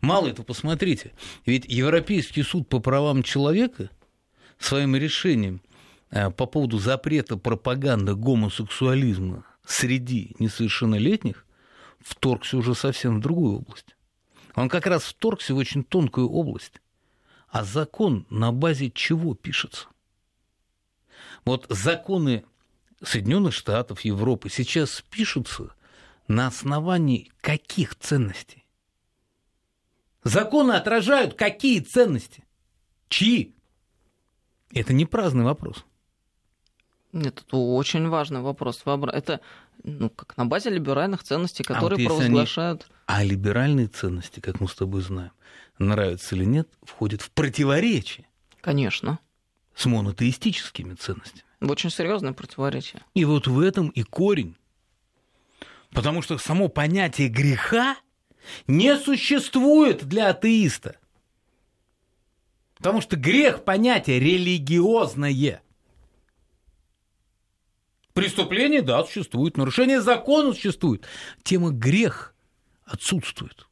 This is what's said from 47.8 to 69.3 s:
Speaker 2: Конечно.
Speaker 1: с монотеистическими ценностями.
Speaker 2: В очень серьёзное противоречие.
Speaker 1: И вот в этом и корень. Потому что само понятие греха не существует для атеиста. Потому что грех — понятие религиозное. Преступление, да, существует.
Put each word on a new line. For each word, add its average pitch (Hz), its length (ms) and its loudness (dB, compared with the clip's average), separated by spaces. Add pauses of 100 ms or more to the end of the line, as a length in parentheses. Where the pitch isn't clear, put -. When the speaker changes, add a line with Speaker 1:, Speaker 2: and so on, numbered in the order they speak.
Speaker 2:
Конечно. 143 600 -4 (560)
Speaker 1:
с - 100 -2
монотеистическими 113 1080 -2
ценностями. - 500 -12 (160)
Speaker 2:
В 139 100 -2
очень 151 200 -2
серьёзное 175 420 -4
противоречие. 135 720 -8 (120)
Speaker 1:
И 180 100 4
вот 147 220 2
в 131 140 2
этом 180 300 2
и - 120 -4
корень. 151 540 -2 (1300)
Потому 147 300 -2
что 151 160 -6
само 170 320 0
понятие 151 600 0
греха 143 680 2 (680)
не 214 320 6
существует 285 1080 4
для 202 240 2
атеиста. 214 680 2 (1800)
Потому 208 240 0
что - 160 -4
грех — 214 480 4
понятие 196 560 2
религиозное. 160 1400 2 (2500)
Преступление, 202 680 2
да, 127 220 2
существует. 156 520 -2